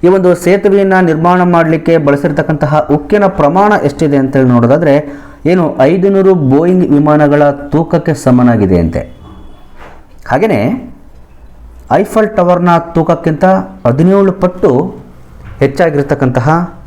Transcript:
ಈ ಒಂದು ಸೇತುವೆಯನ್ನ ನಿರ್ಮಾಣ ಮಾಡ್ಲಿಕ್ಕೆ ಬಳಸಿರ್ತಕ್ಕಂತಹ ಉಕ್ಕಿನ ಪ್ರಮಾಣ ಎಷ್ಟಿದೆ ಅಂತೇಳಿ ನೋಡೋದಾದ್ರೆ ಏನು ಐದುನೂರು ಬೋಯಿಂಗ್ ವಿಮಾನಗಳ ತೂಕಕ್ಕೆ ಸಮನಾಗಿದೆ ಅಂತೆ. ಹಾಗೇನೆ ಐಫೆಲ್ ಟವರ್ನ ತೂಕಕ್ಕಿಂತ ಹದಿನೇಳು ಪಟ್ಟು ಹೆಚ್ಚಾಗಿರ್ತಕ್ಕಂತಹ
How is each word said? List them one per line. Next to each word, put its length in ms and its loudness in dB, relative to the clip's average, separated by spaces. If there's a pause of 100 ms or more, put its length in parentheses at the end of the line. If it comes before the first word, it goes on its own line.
ಈ 40 2
ಒಂದು 280 2
ಸೇತುವೆಯನ್ನ 640 0
ನಿರ್ಮಾಣ 420 2
ಮಾಡ್ಲಿಕ್ಕೆ 540 0
ಬಳಸಿರ್ತಕ್ಕಂತಹ 920 0
ಉಕ್ಕಿನ 340 0
ಪ್ರಮಾಣ 480 0 (100)
ಎಷ್ಟಿದೆ 340 0
ಅಂತೇಳಿ 320 2
ನೋಡೋದಾದ್ರೆ 720 0 (240)
ಏನು 320 0
ಐದುನೂರು 580 2
ಬೋಯಿಂಗ್ 560 2
ವಿಮಾನಗಳ 580 2
ತೂಕಕ್ಕೆ 640 -2
ಸಮನಾಗಿದೆ 680 2
ಅಂತೆ. 200 -2 (1300)
ಹಾಗೇನೆ 680 -2 (1000)
ಐಫೆಲ್ 460 0
ಟವರ್ನ 400 2
ತೂಕಕ್ಕಿಂತ 680 -2 (420)
ಹದಿನೇಳು 440 2
ಪಟ್ಟು 640 -2 (640)
ಹೆಚ್ಚಾಗಿರ್ತಕ್ಕಂತಹ 1160 -2 (120)